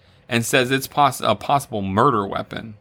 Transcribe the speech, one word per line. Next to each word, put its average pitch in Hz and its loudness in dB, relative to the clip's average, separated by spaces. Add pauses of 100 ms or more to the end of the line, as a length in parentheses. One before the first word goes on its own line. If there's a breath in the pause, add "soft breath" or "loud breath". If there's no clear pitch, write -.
(280 soft breath)
and 117 0
says 127 2
it's 135 0
poss-, 139 2
a 113 2
possible 113 -2
murder 104 2
weapon. 107 -10